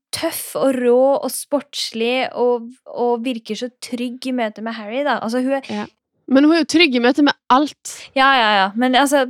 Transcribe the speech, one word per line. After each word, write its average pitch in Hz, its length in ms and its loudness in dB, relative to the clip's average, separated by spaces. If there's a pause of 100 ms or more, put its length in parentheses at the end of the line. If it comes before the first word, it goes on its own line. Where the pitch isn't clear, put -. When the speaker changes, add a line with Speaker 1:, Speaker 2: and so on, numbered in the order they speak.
(120)
Speaker 1:
tøff - 440 -8
og 269 200 0
rå 247 480 4
og 262 80 -4
sportslig 247 1000 -4
og, 240 360 -2 (160)
og 240 380 -2
virker 226 320 -6
så 240 140 -8 (120)
trygg 247 460 -8
i 262 40 -4
møte 220 300 -4
med 226 120 -8
Harry, 226 300 -8
da. 262 160 -2
Altså, 233 220 -4
hun 262 120 -2
er 269 160 -2
Speaker 2:
Ja. 208 160 -6 (460)
Men 269 120 6
hun 311 100 6
er 339 60 4
jo 302 180 0
trygg 330 160 4
i 247 60 0
møte 262 240 4
med 277 100 4 (160)
alt. - 640 -2
Speaker 1:
Ja, 269 200 4
ja, 220 180 4
ja. 196 220 2
Men 254 180 0
altså, 269 360 4